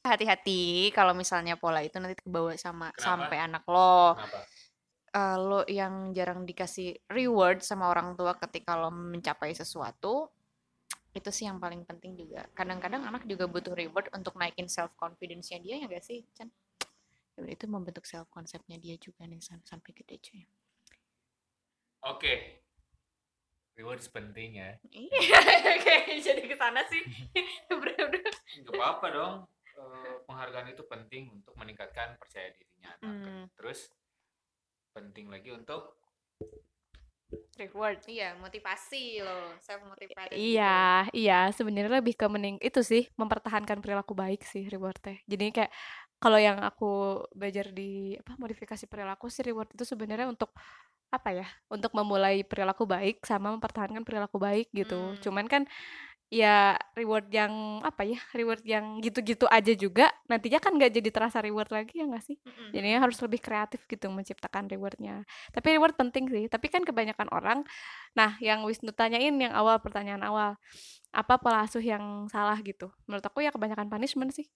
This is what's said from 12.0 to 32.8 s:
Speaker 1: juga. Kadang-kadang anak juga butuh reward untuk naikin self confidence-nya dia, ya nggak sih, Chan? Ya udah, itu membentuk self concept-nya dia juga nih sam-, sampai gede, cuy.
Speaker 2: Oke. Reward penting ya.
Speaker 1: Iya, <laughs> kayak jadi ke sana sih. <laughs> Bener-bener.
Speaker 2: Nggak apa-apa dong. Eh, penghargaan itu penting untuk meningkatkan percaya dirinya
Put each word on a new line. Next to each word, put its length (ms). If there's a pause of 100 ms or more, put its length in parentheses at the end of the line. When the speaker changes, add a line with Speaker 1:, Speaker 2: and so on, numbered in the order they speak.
Speaker 1:
juga. 360
Kadang-kadang 540
anak 220
juga 180
butuh 300
reward 360
untuk 240
naikin 300
self 300
confidence-nya 640
dia, 180
ya 80
nggak 160
sih, 220 (100)
Chan? 140 (840)
Ya 120
udah, 80
itu 120
membentuk 400
self 220
concept-nya 500
dia 200
juga 260
nih 140
sam-, 240
sampai 320
gede, 240
cuy. 240 (1600)
Speaker 2:
Oke. 600 (1160)
Reward 320
penting 480
ya. 120 (200)
Speaker 1:
Iya, 480
<laughs> 420
kayak 380
jadi 260
ke 140
sana 260
sih. 140 (400)
<laughs> 320
Bener-bener. 640 (240)
Speaker 2:
Nggak 160
apa-apa 340
dong. 260 (380)
Eh, 440 (100)
penghargaan 420
itu 160
penting 480
untuk 220
meningkatkan 640
percaya 320
dirinya 420